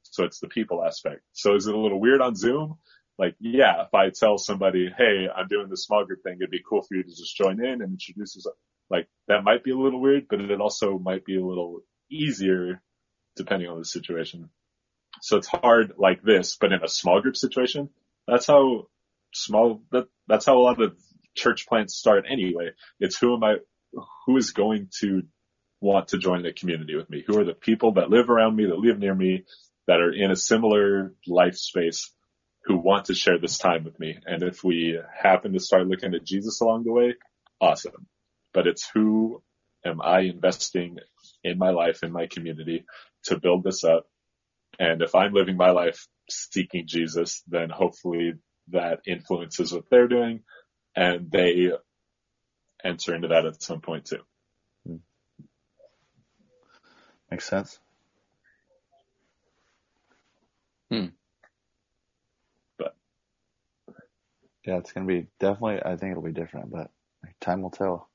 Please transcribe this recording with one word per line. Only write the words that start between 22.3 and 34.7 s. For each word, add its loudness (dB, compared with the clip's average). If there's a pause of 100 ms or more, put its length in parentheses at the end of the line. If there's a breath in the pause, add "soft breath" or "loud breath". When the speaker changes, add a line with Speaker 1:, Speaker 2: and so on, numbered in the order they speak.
Speaker 1:
It's -4
who 2
am -2
I, 4 (680)
who 2
is 0
going -2 (100)
to -2 (540)
want 2
to -2
join -2
the -6
community -6
with -8
me? -10
Who 2
are 2
the -6
people 2
that 2
live 6
around 4
me, 2
that 0
live 2
near 0
me, 0 (420 soft breath)
that 6
are 2
in 0
a 2
similar 2 (100)
life 2
space, -4 (540)
who 2
want 2
to -4
share 2
this -6
time 0
with -16
me? -10
And -6
if -6
we -2 (180)